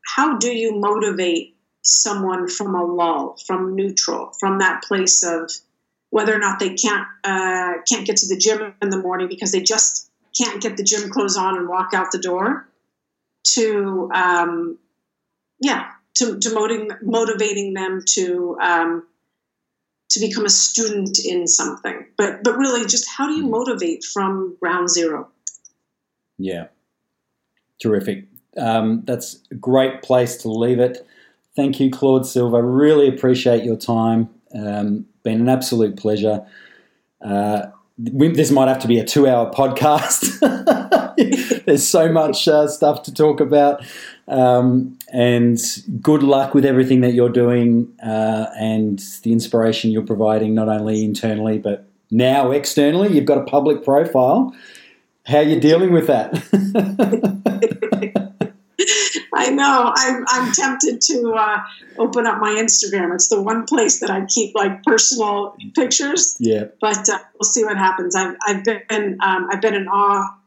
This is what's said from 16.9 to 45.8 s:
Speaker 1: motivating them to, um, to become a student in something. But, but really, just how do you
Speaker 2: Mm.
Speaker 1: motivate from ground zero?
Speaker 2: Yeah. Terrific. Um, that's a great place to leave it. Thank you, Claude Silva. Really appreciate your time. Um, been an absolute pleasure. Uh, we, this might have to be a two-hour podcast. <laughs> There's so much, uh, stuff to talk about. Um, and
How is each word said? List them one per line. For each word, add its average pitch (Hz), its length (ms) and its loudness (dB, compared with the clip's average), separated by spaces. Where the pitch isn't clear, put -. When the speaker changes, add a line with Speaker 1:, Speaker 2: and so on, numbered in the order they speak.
Speaker 1:
motivating 208 720 -2
them 190 340 -6
to, 180 540 -2
um, 170 420 0
to - 80 -2
become 208 260 -2
a 196 40 -2
student 202 760 -2
in 180 220 -2
something. - 580 -4
But, 202 280 -4
but 233 140 0
really, 247 280 -2
just - 240 -2
how 277 180 -6
do 311 60 -4
you 311 120 -4
Speaker 2:
Mm. 240 40 -2
Speaker 1:
motivate 220 540 -4
from 190 580 -6
ground 175 300 -2
zero? 160 380 -4
Speaker 2:
Yeah. 92 300 -8
Terrific. 101 440 -2
Um, 113 500 0
that's - 340 -8
a 131 40 -14
great 131 480 0
place 123 400 0
to 113 60 -4
leave 117 300 0
it. 123 260 0
Thank 139 240 -2
you, 135 100 4
Claude 131 380 2
Silva. 120 340 2
Really 143 460 4
appreciate 127 560 2
your 117 140 -2
time. 113 520 0
Um, 104 500 -4
been 113 180 0
an 123 80 4
absolute 117 480 0
pleasure. 107 480 -2
Uh, 101 440 -2
we, 139 180 4
this 143 220 2
might 135 160 6
have 131 120 0
to - 80 -6
be 117 120 4
a 113 60 -2
two-hour 127 460 4
podcast. - 880 0
<laughs> - 0 -
There's 143 220 4
so 165 240 4
much, 156 360 2
uh, 151 200 6
stuff 147 360 0
to 139 100 -14
talk 151 260 4
about. 143 440 4
Um, 127 680 4
and 120 440 4